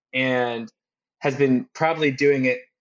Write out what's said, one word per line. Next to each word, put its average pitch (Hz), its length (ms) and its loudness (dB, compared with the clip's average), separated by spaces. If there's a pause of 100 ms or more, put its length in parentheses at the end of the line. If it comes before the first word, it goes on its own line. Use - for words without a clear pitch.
(140)
and 123 580 -2 (460)
has 135 180 -2
been 131 380 2
probably 156 360 0
doing 135 360 2
it 127 140 -2 (200)